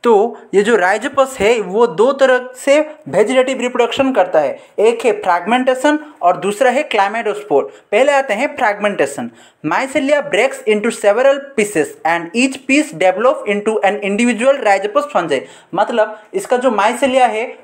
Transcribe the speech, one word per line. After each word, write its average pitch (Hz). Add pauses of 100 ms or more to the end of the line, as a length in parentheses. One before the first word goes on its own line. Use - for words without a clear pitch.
तो 233 (160)
ये 196
जो 220
Rhizopus 247
है, 220
वो 202
दो 214
तरह 254
से 294 (120)
वेजिटेटिव 240
रिप्रोडक्शन 247
करता 180
है, 135 (200)
एक 226
है 226
फ्रैगमेंटेशन 254 (240)
और 175
दूसरा 202
है 262
क्लाइमेडोस्पोर। 208 (300)
पहले 262
आते 269
हैं 277
फ्रैगमेंटेशन। 196 (360)
Mycelia 269
breaks 214
into 214
several 233 (220)
pieces 175 (200)
and 170 (120)
each 262 (140)
piece 277
develop 185 (160)
into 208
an 202 (100)
individual 240
Rhizopus 208
fungi। 156 (340)
मतलब 220 (120)
इसका 196
जो 240
mycelia 247
है, 220